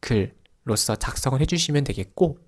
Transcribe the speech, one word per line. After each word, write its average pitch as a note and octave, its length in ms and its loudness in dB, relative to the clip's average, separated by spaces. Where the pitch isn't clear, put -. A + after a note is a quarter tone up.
글로서 - 920 -2
작성을 - 440 -2
해주시면 D3+ 460 2
되겠고 A#2+ 520 -2